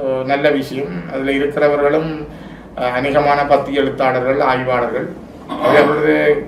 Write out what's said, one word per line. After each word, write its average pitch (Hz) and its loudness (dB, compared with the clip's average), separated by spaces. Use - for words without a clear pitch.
அஹ், 131 -2
நல்ல 143 2
விஷயம். 135 -2
அதுல 135 -2
இருக்கிறவர்களும், 147 0
அஹ், 123 -2
அநேகமான 143 2
பத்தி 139 2
எழுத்தாளர்கள், 131 0
ஆய்வாளர்கள். 127 0
அவர்களது 151 4